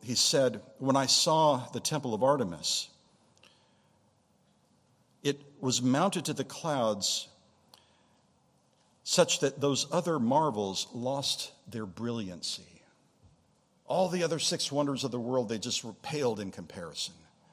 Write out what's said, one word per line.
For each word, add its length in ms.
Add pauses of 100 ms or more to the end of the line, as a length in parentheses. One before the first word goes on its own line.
he 140
said, 480 (140)
"When 180
I 120
saw 640
the 80
temple 320
of 100
Artemis, 640 (2250)
it 200 (180)
was 220
mounted 440
to 80
the 120
clouds 840 (1800)
such 360
that 200
those 320
other 280
marvels 760
lost 580 (160)
their 200
brilliancy." 960 (1040)
All 220
the 140
other 140
six 340
wonders 320
of 60
the 100
world, 300
they 80
just 260
were 100
paled 460
in 120
comparison 640 (380)